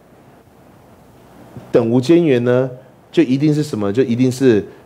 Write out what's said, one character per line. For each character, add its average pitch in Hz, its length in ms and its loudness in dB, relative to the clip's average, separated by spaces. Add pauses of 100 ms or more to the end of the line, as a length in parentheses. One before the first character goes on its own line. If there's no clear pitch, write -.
(1700)
等 117 180 2
无 123 100 2
间 170 240 2
缘 127 200 0
呢， 123 260 0 (420)
就 170 120 0
一 127 140 0
定 151 160 0
是 151 100 -2
什 147 140 -8
么？ 101 140 -2
就 123 120 0
一 117 120 -2
定 127 160 0
是 123 320 2 (220)